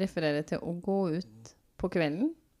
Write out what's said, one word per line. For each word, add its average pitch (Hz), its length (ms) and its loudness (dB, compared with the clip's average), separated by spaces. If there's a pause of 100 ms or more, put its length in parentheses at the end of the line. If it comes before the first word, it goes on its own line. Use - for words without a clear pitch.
refererer 156 420 0
til - 140 -2
å 175 200 -4
gå 190 360 2
ut - 380 -10 (260)
på 180 100 0
kvelden, 175 440 0 (260)